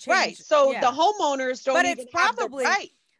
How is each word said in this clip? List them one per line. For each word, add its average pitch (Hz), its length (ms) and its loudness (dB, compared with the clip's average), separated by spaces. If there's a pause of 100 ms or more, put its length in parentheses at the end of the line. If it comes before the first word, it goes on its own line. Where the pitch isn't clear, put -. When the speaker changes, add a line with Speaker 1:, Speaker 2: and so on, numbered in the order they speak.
Speaker 1:
Right. 320 320 0
Speaker 2:
change, - 40 -20
Speaker 1:
So 277 320 2
Speaker 2:
yeah. 220 60 -6
Speaker 1:
the 240 120 2
homeowners 285 720 0
don't 320 200 2
Speaker 2:
But 359 40 0
it's 262 180 -4
Speaker 1:
even - 100 -18
have 381 240 0
the 320 100 -4
Speaker 2:
probably, 262 160 -6
Speaker 1:
right. 359 260 -2 (280)